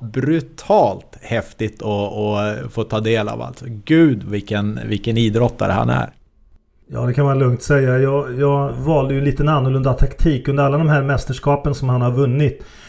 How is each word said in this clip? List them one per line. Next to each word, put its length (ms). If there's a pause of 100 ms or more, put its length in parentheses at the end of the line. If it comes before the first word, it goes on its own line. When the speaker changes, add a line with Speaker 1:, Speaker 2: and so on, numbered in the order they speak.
Speaker 1:
brutalt 1200
häftigt 600
att, 320
att 600
få 100
ta 160
del 300
av. 120
Alltså, 260
gud, 560
vilken, 600
vilken 320
idrottare 540
han 180
är. 200 (800)
Speaker 2:
Ja, 180
det 80
kan 120
man 140
lugnt 220
säga. 380
Jag, 400
jag 320
valde 420
ju 80
lite 220
en 60
annorlunda 440
taktik. 540
Under 160
alla 140
de 120
här 140
mästerskapen 720
som 140
han 120
har 100
vunnit 520 (260)